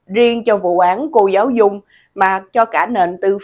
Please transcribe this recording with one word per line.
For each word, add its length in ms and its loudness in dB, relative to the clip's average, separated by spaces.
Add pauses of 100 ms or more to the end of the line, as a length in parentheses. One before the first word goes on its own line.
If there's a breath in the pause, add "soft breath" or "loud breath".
riêng 360 0
cho 140 0
vụ 220 0
án 320 0
cô 160 2
giáo 220 0
Dung 320 0 (340 soft breath)
mà 260 0 (120)
cho 120 2
cả 200 -2
nền 360 -2
tư 220 0